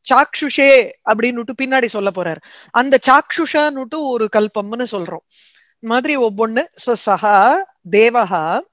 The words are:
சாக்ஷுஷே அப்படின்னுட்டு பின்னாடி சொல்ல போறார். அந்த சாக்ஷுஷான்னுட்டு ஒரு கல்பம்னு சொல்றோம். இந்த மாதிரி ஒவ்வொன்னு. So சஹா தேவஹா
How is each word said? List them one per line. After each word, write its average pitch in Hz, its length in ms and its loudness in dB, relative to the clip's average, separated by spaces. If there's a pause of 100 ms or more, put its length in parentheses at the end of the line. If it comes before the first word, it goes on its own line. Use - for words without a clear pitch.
(140)
சாக்ஷுஷே 269 760 2 (160)
அப்படின்னுட்டு 233 440 -2 (120)
பின்னாடி 262 240 0
சொல்ல 202 300 -4
போறார். 170 200 -6 (360)
அந்த 262 360 2
சாக்ஷுஷான்னுட்டு 294 920 0
ஒரு 240 360 -4
கல்பம்னு 214 560 -2
சொல்றோம். 170 320 -10 (560)
இந்த 226 160 -4
மாதிரி 277 220 0
ஒவ்வொன்னு. 226 480 -2 (100)
So 220 400 -2
சஹா 214 460 4 (300)
தேவஹா 202 680 2 (140)